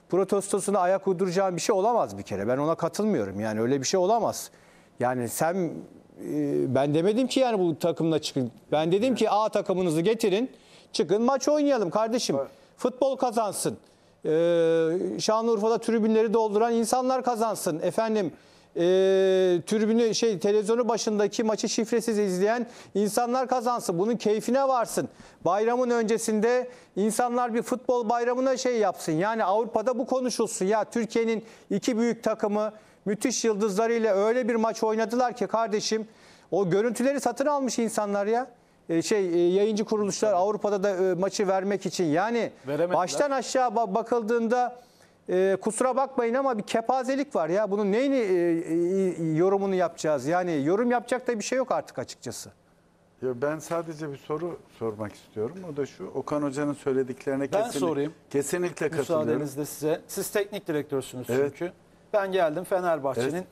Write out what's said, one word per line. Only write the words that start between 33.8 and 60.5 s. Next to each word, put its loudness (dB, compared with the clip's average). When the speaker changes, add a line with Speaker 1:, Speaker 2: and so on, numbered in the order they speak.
Speaker 1:
öyle 2
bir 0
maç 0
oynadılar 0
ki -2
kardeşim, -2
o 0
görüntüleri 0
satın 0
almış 0
insanlar -2
ya. 0
E, 0
şey, 2
e, 2
yayıncı 2
kuruluşlar 0
Avrupa'da 0
da, 2
e, 2
maçı -2
vermek -2
için. -2
Yani 0
Speaker 3:
Veremediler. 0
Speaker 1:
baştan 0
aşağı 0
ba-, 0
bakıldığında, 0
e, 2
kusura 0
bakmayın 0
ama 0
bir -4
kepazelik -2
var 0
ya. 0
Bunun 0
neyini, 2
e, 0
e, 0
yorumunu 2
yapacağız? 0
Yani 0
yorum 2
yapacak -2
da -2
bir -6
şey -2
yok -2
artık -4
açıkçası. -12
Speaker 2:
Ya -4
ben -2
sadece -6
bir -12
soru -8
sormak -6
istiyorum. -8
O -12
da -4
şu, -14
Okan -4
Hoca'nın -4
söylediklerine -2
Speaker 3:
Ben 2
Speaker 2:
kesinlik-, -6
Speaker 3:
sorayım. -2
Speaker 2:
kesinlikle -2
katılıyorum. 0
Speaker 3:
Müsaadenizle -4
size. -4
Siz -8
teknik -4